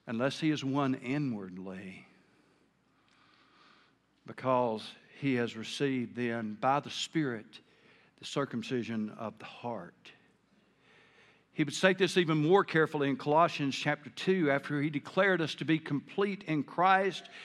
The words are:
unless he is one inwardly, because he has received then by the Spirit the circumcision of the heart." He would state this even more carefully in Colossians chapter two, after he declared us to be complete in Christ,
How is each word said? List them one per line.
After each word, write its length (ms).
unless 320
he 100
is 140
one 300
inwardly, 1120
because 640
he 140
has 220
received 600
then 380
by 260
the 100
Spirit 720
the 60
circumcision 840
of 280
the 60
heart." 680
He 120
would 100
state 240
this 180
even 220
more 240
carefully 460
in 80
Colossians 580
chapter 360
two, 380
after 320
he 100
declared 500
us 160
to 80
be 160
complete 640
in 180
Christ, 680